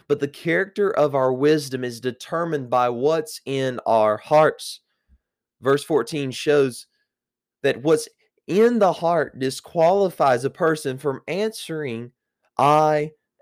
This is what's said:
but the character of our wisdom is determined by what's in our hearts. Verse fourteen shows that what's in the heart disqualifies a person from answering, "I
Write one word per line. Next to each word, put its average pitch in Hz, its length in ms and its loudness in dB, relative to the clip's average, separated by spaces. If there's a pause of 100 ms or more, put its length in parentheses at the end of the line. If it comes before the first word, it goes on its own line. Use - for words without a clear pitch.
but 143 140 0
the 139 60 -2
character 185 640 -2
of 147 240 0
our 131 200 2
wisdom 135 500 0
is 120 160 -8
determined 143 720 -6
by 123 180 2
what's 151 580 -2
in 131 400 -4
our 107 300 4
hearts. - 640 0 (800)
Verse 139 240 0
fourteen 147 480 -2
shows 139 560 0 (720)
that 131 200 -2
what's 156 260 0 (380)
in 226 340 2
the 185 140 4
heart 165 440 -2
disqualifies 160 1080 0
a 135 40 -2
person 151 480 -2
from 135 300 -4
answering, 151 840 -6 (440)
"I 151 540 4 (300)